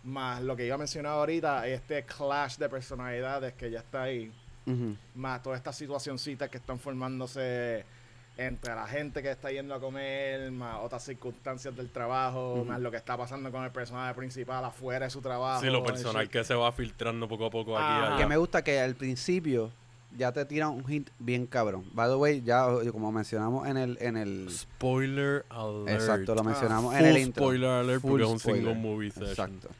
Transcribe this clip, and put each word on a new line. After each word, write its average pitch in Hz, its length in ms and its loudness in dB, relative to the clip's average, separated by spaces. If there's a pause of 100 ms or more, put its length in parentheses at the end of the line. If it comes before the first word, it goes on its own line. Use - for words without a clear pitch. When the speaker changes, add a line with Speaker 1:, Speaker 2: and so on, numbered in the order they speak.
Speaker 1:
más 127 400 -4
lo 131 120 -2
que 120 120 -2
iba 127 80 0
a - 20 -2
mencionar 147 360 -4
ahorita, 151 540 2
este 131 360 -4
clash 139 540 -2
de 147 120 0
personalidades 127 880 -4
que 120 160 -6
ya 113 80 -6
está 131 240 -6
ahí, 120 280 -4 (360)
Speaker 2:
Ujú. 123 280 0 (200)
Speaker 1:
más 127 260 -6
todas 131 160 -4
estas 127 180 -8
situacioncitas 139 720 -6
que 127 100 -10
están 123 220 -8
formándose 127 1040 -4 (540)
entre 123 360 -6
la 110 140 -6
gente 143 340 -4
que 135 100 -2
está 131 200 -6
yendo 139 240 -6
a 127 60 -6
comer, 135 680 -4
más 120 300 -6
otras 120 220 -6
circunstancias 127 720 -8
del 123 140 -10
trabajo, 127 640 0
Speaker 2:
Ujú. 123 100 0
Speaker 1:
más 123 160 -4
lo 123 100 -2
que 113 60 -8
está 123 220 -4
pasando 131 340 -6
con 131 140 -6
el 123 60 -8
personaje 123 420 -6
principal 127 500 -6
afuera 131 440 -2
de - 20 -2
su 135 100 -8
trabajo, 127 400 0
Speaker 3:
Sí, 127 80 2
lo 131 120 6
Speaker 1:
and 123 80 0
Speaker 3:
personal 117 360 2
Speaker 1:
shit. 104 80 -2
Speaker 3:
que 117 140 2
se 127 100 2
va 120 160 6
filtrando 117 560 -2
poco 110 200 -2
a - 20 2
poco 110 280 -2
aquí 127 80 4
y 147 120 4
Speaker 1:
Ajá. 139 100 4
Speaker 3:
allá. 139 100 2
Speaker 2:
Que 143 100 6
me 147 100 6
gusta 170 260 4
que 139 160 4
al 131 160 2
principio 131 760 0 (480)
ya 123 140 2
te 143 140 -2
tira 151 240 0
un 131 200 -6
hint 147 200 -2 (100)
bien 123 280 0
cabrón. 104 440 2
By 117 180 2
the 135 60 6
way, 143 260 4
ya, 120 240 6 (160)
eh, 120 120 0
como 110 180 -2
mencionamos 110 560 0
en 139 80 0
el, 127 240 0
en 117 160 -2
el 98 340 -4
Speaker 3:
Spoiler 135 1000 0
alert. 107 400 -4
Speaker 2:
Exacto, 110 440 4
lo 110 60 4
Speaker 1:
Ah. 110 60 2
Speaker 2:
mencionamos 110 500 2
en 143 60 4
Speaker 3:
Full 160 80 12
Speaker 2:
el 156 80 10
intro. 131 260 2
Speaker 3:
spoiler 127 260 4
alert, 127 320 4
Speaker 2:
Full 135 100 0
Speaker 3:
porque 131 120 6
es 110 60 6
un 113 100 2
Speaker 2:
spoiler. 110 240 2
Speaker 3:
single 113 180 0
movie 107 300 -2
session. 101 200 -6
Speaker 2:
Exacto. 95 380 -4 (100)